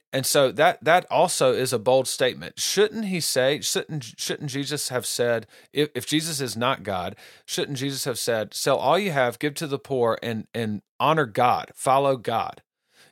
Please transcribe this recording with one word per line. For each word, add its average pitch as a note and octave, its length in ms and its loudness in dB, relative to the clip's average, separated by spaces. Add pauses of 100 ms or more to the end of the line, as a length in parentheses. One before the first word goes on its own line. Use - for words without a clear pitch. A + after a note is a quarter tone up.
(140)
And C3 100 0
so C#3 280 4
that, D3 320 2
that D#3 260 4
also C#3 420 2
is B2 220 0
a A2+ 60 -2
bold B2+ 280 4
statement. F#2+ 520 -4
Shouldn't G#3 460 0
he F#3 140 -2
say, C3+ 420 0
shouldn't, D3+ 540 -6
shouldn't - 360 -8
Jesus C#3 380 -6
have B2 160 -4
said, A#2 420 0 (260)
if, D3 220 0
if A#2+ 100 -6
Jesus D#3 340 -2
is A#2+ 160 -6
not A#2+ 280 0
God, G2 320 -4 (280)
shouldn't C#3+ 360 -6
Jesus C#3 260 -6
have B2 140 -4
said, A2 340 -2
"Sell C#3 240 0
all D3 220 2
you G3+ 120 -2
have, B2+ 280 0
give C#3+ 160 -4
to E3 100 -6
the C3+ 140 -4
poor, A#2+ 420 0
and, A2 320 -6
and G#2+ 300 -4 (160)
honor D3 260 4
God, A2 480 2
follow C3+ 440 2
God"? A2 440 -4 (500)